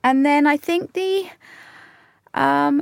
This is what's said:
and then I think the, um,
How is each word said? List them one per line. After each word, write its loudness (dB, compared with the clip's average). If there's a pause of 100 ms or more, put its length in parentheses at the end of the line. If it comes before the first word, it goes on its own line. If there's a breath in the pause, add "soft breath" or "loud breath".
and 2
then 2
I 2
think -6
the, -4 (1040 loud breath)
um, 0